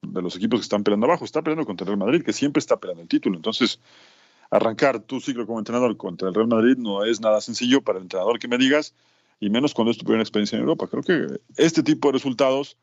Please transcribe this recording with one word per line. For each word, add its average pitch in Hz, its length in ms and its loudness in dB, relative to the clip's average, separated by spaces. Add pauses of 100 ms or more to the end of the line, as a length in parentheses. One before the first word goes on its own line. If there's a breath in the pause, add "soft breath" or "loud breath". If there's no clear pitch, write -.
De 90 200 -6
los 87 160 -6
equipos 110 240 0
que - 20 -10
están 104 220 -2
peleando 104 220 2
abajo, 170 180 0
está 151 160 -4
peleando 156 240 -2
contra 104 180 -8
el 92 60 -6
Real 101 100 -2
Madrid, 113 240 2
que - 80 -4
siempre 139 300 0
está - 160 0
peleando 90 240 -10
el 85 80 -18
título. 113 260 0
Entonces, 107 460 -2 (680 soft breath)
arrancar 113 520 2
tu 131 180 -8
ciclo 120 260 -4
como 113 140 -6
entrenador 117 380 0
contra 95 320 -6
el 90 40 -6
Real 110 140 2
Madrid 117 300 6
no 104 260 -4
es 110 160 0
nada 107 220 2
sencillo 123 400 2
para 101 160 -2
el 95 60 -10
entrenador 95 360 -4
que - 80 -12
me 123 100 -2
digas, 135 380 2 (460)
y 104 80 -2
menos 127 240 2
cuando 117 180 2
es 110 60 -2
tu - 60 -14
primera 113 180 2
experiencia 104 360 -2
en 113 60 -2
Europa. 151 240 -2
Creo - 140 -6
que 143 380 -2 (160)
este 160 260 4
tipo 151 280 4
de 135 40 0
resultados 135 680 0